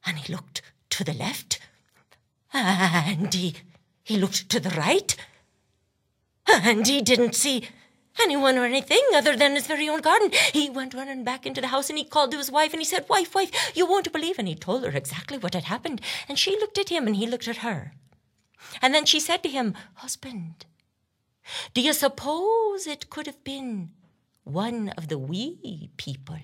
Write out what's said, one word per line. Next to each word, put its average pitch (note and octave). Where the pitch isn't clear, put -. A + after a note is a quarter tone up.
And E3+
he C#3+
looked -
to -
the D3
left, -
and F#3
he, F3+
he A3
looked -
to B3
the F3+
right, F3+
and G#3+
he C#4
didn't A#3
see C4
anyone C#4
or B3
anything C#4
other C#4+
than C#4
his C#4
very D4+
own D#4
garden. G4
He C#4+
went C4
running C4
back B3+
into C4+
the B3+
house, C4+
and D4+
he D4+
called D4
to D4
his C4
wife, D4+
and E4
he D#4
said, -
"Wife, F#4
wife, G4
you F4+
won't F4+
believe." E4
And A3
he E3
told A3+
her C#3+
exactly D#3
what G#3
had F3
happened. A#3+
And C#4
she F#4+
looked G#4
at G4
him, D#4
and G#3
he G#3
looked A#3
at A#3
her. G#3+
And C4
then D4+
she D#4
said E4+
to F4
him, B3+
"Husband, G#3
do B3
you C#4+
suppose F#4
it -
could D4+
have -
been B3
one G#3
of D#3+
the D3+
wee E3+
people?" C#3